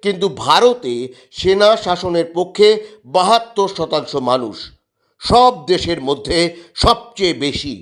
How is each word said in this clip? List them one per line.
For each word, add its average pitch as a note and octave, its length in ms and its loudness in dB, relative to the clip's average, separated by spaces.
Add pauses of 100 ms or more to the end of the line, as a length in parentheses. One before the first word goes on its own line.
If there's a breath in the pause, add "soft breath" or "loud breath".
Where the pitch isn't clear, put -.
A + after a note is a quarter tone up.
কিন্তু G3 260 -2 (100)
ভারতে F3+ 560 2 (380 loud breath)
সেনা G3 460 2
শাসনের F3 560 -2
পক্ষে F3+ 340 2 (380 loud breath)
বাহাত্তর G3 720 0
শতাংশ D#3 380 -4
মানুষ, B2 420 -2 (640)
সব B3 300 4 (140)
দেশের E3+ 360 -2
মধ্যে C#3 360 -4 (380 loud breath)
সবচেয়ে G3 580 -2
বেশি। C#3 480 -6